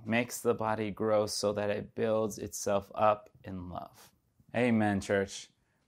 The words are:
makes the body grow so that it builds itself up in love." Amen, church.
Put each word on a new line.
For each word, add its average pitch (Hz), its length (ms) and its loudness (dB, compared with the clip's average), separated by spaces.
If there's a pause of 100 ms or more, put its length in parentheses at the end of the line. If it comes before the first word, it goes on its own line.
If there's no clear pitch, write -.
makes 117 360 0
the 117 120 2
body 110 380 -2
grow 107 340 2
so 104 300 0
that 104 160 0
it 104 240 -6
builds 110 440 0
itself 101 560 -2
up 107 360 2 (140)
in 92 260 -10
love." - 400 -14 (440)
Amen, 110 460 2
church. 98 480 -2 (400)